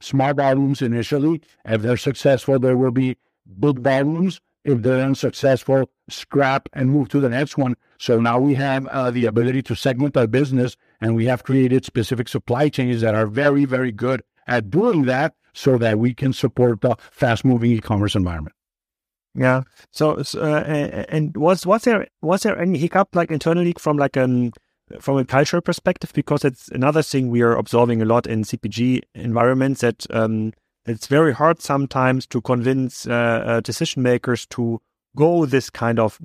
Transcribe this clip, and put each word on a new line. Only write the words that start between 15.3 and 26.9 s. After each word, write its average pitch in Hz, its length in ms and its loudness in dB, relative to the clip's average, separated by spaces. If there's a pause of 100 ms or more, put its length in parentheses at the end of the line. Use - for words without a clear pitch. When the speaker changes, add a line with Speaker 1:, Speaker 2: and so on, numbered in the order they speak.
Speaker 1:
so 127 260 2
that 113 200 2
we 120 160 0
can 131 180 -2
support 120 480 0
the 123 140 0 (160)
fast-moving 120 600 2
e-commerce 104 420 0
environment. 85 400 -4 (800)
Speaker 2:
Yeah. 131 280 0 (280)
So, 151 320 -2
so, - 180 -8
uh, 151 240 0
a-, 147 360 -4
a-, - 120 -8
and 156 240 -2
was, 170 300 0
was 208 160 2
there, 220 240 0 (140)
was 175 240 0
there 208 120 0
any 175 220 0
hiccup, 175 380 0
like, 170 160 0
internally 170 460 0
from, 151 180 -2
like, 139 200 0
an, 123 360 0 (480)
from 139 180 0
a 127 60 0
cultural 147 360 2
perspective? - 540 -4
Because 147 300 0
it's 131 240 -4
another 147 340 2